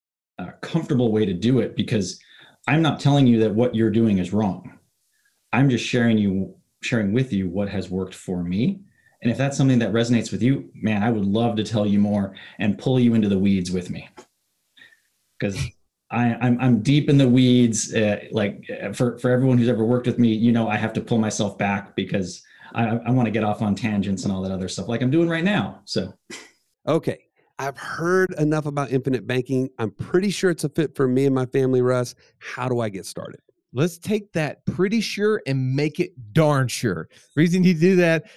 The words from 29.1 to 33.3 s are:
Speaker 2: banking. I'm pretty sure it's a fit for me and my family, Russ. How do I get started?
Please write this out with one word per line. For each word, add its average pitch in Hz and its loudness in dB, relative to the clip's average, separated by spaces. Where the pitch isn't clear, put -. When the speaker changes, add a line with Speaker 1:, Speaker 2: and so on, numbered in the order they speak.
Speaker 2:
banking. 127 -2
I'm 110 -4
pretty 190 -2
sure 180 0
it's 165 -4
a 151 -2
fit - -4
for 139 0
me 127 2
and 135 2
my 127 0
family, 131 2
Russ. 123 0
How - -8
do 120 -2
I 113 -2
get 92 -10
started? - -14